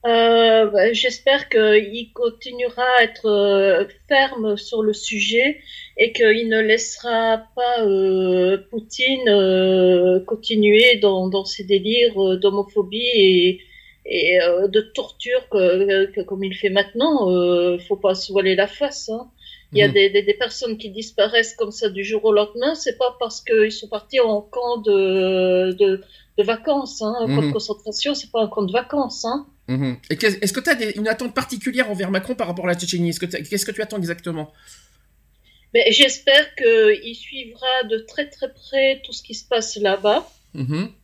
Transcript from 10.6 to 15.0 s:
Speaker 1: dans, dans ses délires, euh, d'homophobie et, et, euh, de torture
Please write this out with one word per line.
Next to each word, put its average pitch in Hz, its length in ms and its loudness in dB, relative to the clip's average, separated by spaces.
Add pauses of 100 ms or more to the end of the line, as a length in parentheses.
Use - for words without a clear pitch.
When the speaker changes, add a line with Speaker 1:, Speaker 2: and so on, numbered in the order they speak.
Speaker 1:
dans, 190 300 2
dans 196 160 -2
ses 196 200 -10
délires, 202 580 2
euh, 185 140 2
d'homophobie 202 760 -2
et, 185 460 4 (440)
et, 180 380 2
euh, 175 260 2
de 214 120 2
torture - 680 -6